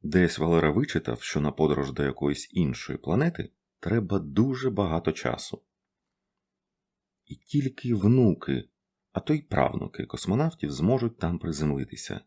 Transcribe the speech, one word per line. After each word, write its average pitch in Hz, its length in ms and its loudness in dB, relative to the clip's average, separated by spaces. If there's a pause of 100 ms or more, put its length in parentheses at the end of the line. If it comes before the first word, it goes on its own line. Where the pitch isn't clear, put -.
Десь 85 360 2
Валера 82 320 4
вичитав, - 520 -2
що - 180 -4
на 73 120 0
подорож 69 400 0
до 65 100 -4
якоїсь 69 480 -2
іншої - 480 -2
планети 147 540 -2 (280)
треба 98 380 -2
дуже 123 520 0
багато 85 420 0
часу. - 500 -6 (1600)
І - 120 -16
тільки 131 580 -2
внуки, 101 760 4 (440)
а - 80 -2
то - 140 0
й 151 80 -2
правнуки - 640 -2
космонавтів 127 680 -2
зможуть 113 460 0
там 85 200 -2
приземлитися. 71 880 -4